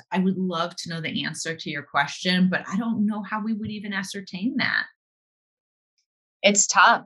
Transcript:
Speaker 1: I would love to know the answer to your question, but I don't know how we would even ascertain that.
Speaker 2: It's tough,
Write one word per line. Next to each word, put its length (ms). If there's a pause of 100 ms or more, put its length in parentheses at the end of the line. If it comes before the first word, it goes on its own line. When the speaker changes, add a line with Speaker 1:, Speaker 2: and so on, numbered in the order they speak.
(120)
Speaker 1:
I 80
would 180
love 380
to 140
know 120
the 240
answer 300
to 160
your 100
question, 680
but 200
I 60
don't 300
know 160
how 200
we 100
would 180
even 220
ascertain 640
that. 260 (1600)
Speaker 2:
It's 240
tough, 380